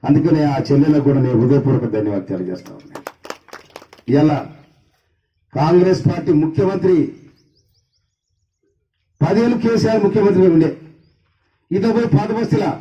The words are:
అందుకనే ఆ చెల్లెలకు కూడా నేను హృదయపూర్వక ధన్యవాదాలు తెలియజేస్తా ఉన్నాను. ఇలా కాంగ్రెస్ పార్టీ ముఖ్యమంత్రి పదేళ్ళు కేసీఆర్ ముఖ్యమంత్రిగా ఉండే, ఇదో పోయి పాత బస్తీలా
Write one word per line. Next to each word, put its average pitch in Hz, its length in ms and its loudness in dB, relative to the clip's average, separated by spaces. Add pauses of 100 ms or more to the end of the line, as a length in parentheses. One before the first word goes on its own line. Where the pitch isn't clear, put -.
అందుకనే 151 340 2 (140)
ఆ - 20 -4 (100)
చెల్లెలకు 143 400 2
కూడా 135 180 2
నేను 123 160 0
హృదయపూర్వక 123 540 0
ధన్యవాదాలు 101 360 -4
తెలియజేస్తా 90 460 -10
ఉన్నాను. - 240 -20 (1160)
ఇలా 151 180 2 (1160)
కాంగ్రెస్ 180 540 2
పార్టీ - 240 -2 (120)
ముఖ్యమంత్రి 185 520 0 (2250)
పదేళ్ళు 226 420 0
కేసీఆర్ 220 420 0
ముఖ్యమంత్రిగా 190 500 2
ఉండే, 151 160 2 (1000)
ఇదో 202 240 0
పోయి 233 200 -2
పాత 208 220 0
బస్తీలా 208 440 -2